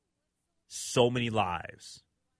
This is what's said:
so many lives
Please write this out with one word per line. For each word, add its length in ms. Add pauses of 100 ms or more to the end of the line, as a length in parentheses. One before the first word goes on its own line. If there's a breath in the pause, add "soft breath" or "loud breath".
(680)
so 420
many 180
lives 760 (380)